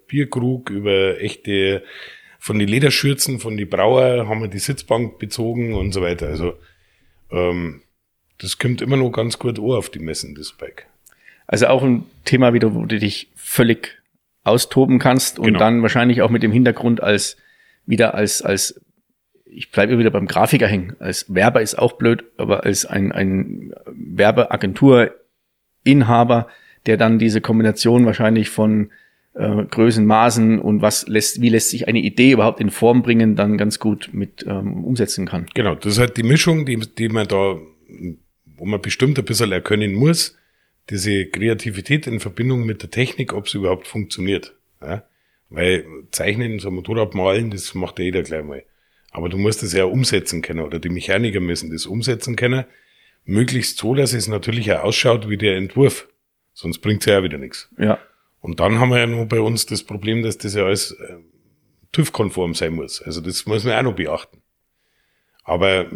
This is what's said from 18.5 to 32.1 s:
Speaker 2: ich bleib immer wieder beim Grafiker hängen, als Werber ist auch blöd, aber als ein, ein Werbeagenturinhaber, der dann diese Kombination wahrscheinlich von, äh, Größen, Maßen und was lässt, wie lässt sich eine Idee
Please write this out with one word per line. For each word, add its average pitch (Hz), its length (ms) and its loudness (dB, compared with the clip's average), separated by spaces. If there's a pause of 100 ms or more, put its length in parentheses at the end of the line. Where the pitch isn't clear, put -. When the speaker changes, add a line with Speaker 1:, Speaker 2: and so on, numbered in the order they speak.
Speaker 2:
ich - 240 -18
bleib 104 180 2
immer 120 120 2
wieder 110 100 4
beim 98 160 -2
Grafiker 110 400 2
hängen, 95 320 -2
als - 360 -8
Werber 110 280 4
ist - 160 -6
auch 120 140 2
blöd, 117 320 0 (120)
aber 101 280 -2
als 98 200 0
ein, 98 260 -2
ein - 640 -4 (140)
Werbeagenturinhaber, 117 2500 2 (360)
der 110 140 2
dann 113 200 4
diese 110 220 2
Kombination 113 640 4
wahrscheinlich 110 460 2
von, 107 400 0 (420)
äh, 104 320 -2
Größen, 113 400 4
Maßen 110 540 4
und 107 240 0
was - 260 0
lässt, 107 320 -2
wie 120 80 4
lässt 113 220 2
sich 117 180 -6
eine 113 120 2
Idee 123 320 4